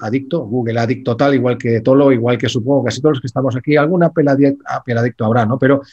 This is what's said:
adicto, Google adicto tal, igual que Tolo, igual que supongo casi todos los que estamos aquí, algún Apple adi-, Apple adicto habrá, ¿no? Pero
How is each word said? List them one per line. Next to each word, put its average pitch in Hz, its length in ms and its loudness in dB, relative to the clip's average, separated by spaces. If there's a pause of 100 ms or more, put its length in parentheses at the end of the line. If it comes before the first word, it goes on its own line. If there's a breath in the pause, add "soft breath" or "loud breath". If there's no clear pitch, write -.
adicto, 135 400 -4
Google 117 380 -4
adicto 117 360 -2
tal, 139 180 2
igual 123 240 0
que 117 220 -2
Tolo, 135 320 4
igual 120 260 0
que 117 120 -4
supongo 127 340 -2
casi 120 180 -4
todos 151 120 2
los 127 80 -4
que 131 60 -8
estamos 131 280 -4
aquí, 147 220 0
algún 170 260 2
Apple 165 260 2
adi-, 139 360 2
Apple 123 340 -4
adicto 117 260 -2
habrá, 113 200 2
¿no? 123 120 -2
Pero 139 240 2 (120)